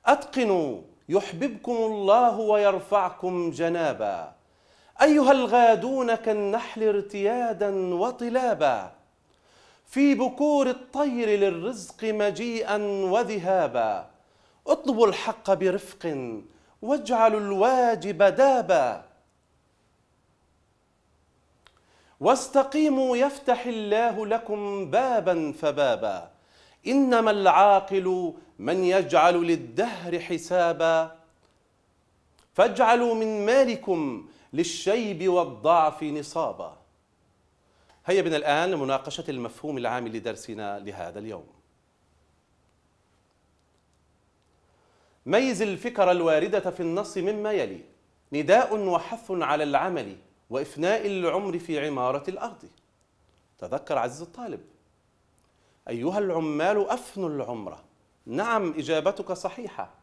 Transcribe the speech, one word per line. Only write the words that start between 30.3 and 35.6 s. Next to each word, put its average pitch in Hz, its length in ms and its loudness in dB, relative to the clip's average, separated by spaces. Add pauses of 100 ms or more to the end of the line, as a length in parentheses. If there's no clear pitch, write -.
فاجعلوا 233 640 4
من 220 300 -2
مالكم 190 840 0 (240)
للشيب 190 760 -2
والضعف 156 760 2